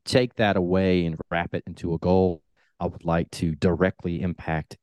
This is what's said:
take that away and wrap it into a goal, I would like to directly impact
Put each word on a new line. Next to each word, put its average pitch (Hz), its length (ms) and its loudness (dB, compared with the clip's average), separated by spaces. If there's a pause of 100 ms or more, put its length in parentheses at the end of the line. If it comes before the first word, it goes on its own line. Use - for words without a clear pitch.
take 127 320 2
that 104 200 2
away 92 500 2
and 80 100 -2 (140)
wrap 85 240 -2
it 87 120 -4
into 85 280 -6
a 82 40 -4
goal, 90 440 2 (380)
I 87 60 -4
would - 180 -8
like 82 280 0
to 82 220 -2
directly 87 680 -2
impact 80 640 -6